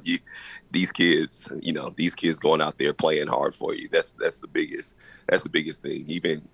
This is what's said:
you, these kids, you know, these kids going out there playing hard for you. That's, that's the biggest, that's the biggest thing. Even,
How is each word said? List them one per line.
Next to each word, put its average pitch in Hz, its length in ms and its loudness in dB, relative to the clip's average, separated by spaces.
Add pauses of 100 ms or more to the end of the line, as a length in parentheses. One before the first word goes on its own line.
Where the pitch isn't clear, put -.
you, - 140 0 (520)
these - 220 2
kids, 80 560 2 (140)
you 82 100 -2
know, 73 240 -4
these 85 180 0
kids 82 240 0
going 78 220 4
out 76 180 -2
there 71 140 2
playing 78 360 2
hard - 280 0
for - 180 -4
you. - 140 -10
That's, - 320 0
that's - 200 -2
the - 60 -20
biggest, - 480 -4 (340)
that's - 140 4
the - 60 -8
biggest 78 340 -2
thing. 76 240 -6
Even, 78 480 -2